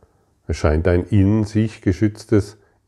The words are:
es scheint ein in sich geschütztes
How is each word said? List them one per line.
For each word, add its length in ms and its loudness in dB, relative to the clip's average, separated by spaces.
es 100 -4
scheint 300 0
ein 200 2
in 380 2
sich 360 -4
geschütztes 800 -2